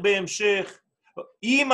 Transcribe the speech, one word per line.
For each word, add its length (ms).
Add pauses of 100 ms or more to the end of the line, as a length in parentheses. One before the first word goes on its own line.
בהמשך, 800 (640)
אם 320